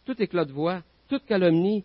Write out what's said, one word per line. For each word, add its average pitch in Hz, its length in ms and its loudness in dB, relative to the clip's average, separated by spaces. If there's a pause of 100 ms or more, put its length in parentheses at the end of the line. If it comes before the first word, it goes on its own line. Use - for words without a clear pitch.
tout 254 160 -6
éclat 175 240 0
de 135 80 -8
voix, 165 300 -4 (260)
toute 277 160 -4
calomnie 185 600 2